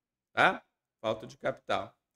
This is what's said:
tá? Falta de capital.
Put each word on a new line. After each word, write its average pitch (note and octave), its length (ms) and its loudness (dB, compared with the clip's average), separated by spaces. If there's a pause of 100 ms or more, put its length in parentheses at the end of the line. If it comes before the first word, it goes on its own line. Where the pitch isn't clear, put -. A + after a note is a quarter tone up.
(320)
tá? E3 320 2 (380)
Falta A2+ 240 -2
de - 100 -18
capital. G#2 580 -4 (220)